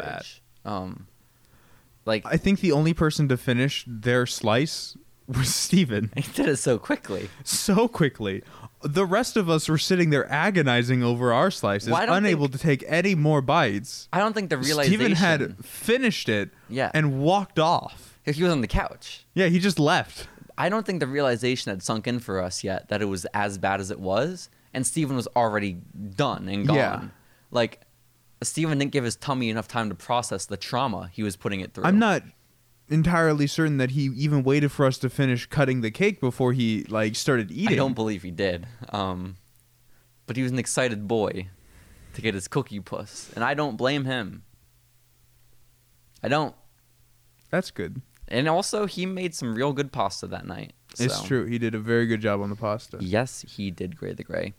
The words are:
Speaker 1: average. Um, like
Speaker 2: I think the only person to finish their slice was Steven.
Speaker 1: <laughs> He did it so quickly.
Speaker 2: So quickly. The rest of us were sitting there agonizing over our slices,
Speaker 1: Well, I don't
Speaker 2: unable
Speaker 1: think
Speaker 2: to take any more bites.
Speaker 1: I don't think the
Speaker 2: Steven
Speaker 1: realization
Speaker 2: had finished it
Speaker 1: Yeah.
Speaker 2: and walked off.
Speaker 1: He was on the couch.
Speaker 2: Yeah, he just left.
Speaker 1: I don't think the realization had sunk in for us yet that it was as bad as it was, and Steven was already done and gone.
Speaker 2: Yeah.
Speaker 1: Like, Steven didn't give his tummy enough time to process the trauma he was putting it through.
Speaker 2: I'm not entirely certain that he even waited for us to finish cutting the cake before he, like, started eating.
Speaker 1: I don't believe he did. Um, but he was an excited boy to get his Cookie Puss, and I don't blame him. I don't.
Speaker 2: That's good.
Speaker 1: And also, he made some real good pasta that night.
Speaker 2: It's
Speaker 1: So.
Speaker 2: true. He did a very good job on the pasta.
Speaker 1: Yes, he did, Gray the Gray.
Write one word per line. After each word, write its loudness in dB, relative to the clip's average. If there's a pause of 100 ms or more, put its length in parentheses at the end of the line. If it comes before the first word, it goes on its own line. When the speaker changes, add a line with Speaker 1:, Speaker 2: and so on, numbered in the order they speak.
Speaker 1:
average. -10 (240)
Um, -8 (1000)
like 0
Speaker 2:
I 2
think 2
the 2
only 4
person 2
to 2
finish 0
their 0
slice -2 (300)
was 0
Steven. 2
Speaker 1:
<laughs> -10
He -2 (120)
did 0
it 2
so 2
quickly. -4 (140)
Speaker 2:
So 2
quickly. -2 (400)
The 2
rest 0
of 2
us 2
were 4
sitting 4
there 2
agonizing 4
over 2
our 4
slices, 0
Speaker 1:
Well, 4
I 2
don't 4
Speaker 2:
unable 2
Speaker 1:
think -6
Speaker 2:
to 0
take 2
any 2
more 4
bites. 0
Speaker 1:
I 2
don't 2
think -4
the 0
Speaker 2:
Steven 0
Speaker 1:
realization 4
Speaker 2:
had 2
finished 0
it 0 (180)
Speaker 1:
Yeah. -2
Speaker 2:
and 2
walked 0
off. 0
Speaker 1:
He -2
was 4
on 2
the 0
couch. -4
Speaker 2:
Yeah, 4
he 6
just 2
left. 2 (320)
Speaker 1:
I 2
don't -2
think -2
the -2
realization 0
had -6
sunk -4
in -2
for -4
us -4
yet -4
that -2
it 0
was -2
as 0
bad 0
as -6
it -8
was, -2 (260)
and -2
Steven -2
was -2
already 2 (420)
done -2
and -2
gone. 4
Speaker 2:
Yeah. 2 (460)
Speaker 1:
Like, 0 (640)
Steven 0
didn't 0
give 0
his -4
tummy -2
enough -4
time -4
to -6
process -4
the -8
trauma -4
he -6
was -2
putting -4
it -10
through. -4
Speaker 2:
I'm 6
not 4 (680)
entirely 4
certain 0
that 2
he 0 (120)
even 2
waited 4
for 2
us 2
to -2
finish 0
cutting 2
the 0
cake 0
before 2
he, 0
like, 0
started 0
eating. -2
Speaker 1:
I 4
don't 2
believe -2
he -10
did. -2 (220)
Um, -6 (920)
but -6
he -2
was -2
an -2
excited -2
boy 0 (640)
to -12
get 0
his -6
Cookie -4
Puss, -12
and -4
I 0
don't -2
blame 0
him. -6 (1800)
I -2
don't. 0 (920)
Speaker 2:
That's -2
good. -8 (260)
Speaker 1:
And -2
also, 0
he -6
made -6
some -6
real -2
good -4
pasta -4
that -10
night. -12 (240)
Speaker 2:
It's 0
Speaker 1:
So. -8
Speaker 2:
true. 0
He -2
did -2
a -4
very 2
good 0
job 0
on -4
the -6
pasta. -6
Speaker 1:
Yes, -2
he -8
did, -8
Gray -8
the -12
Gray. -6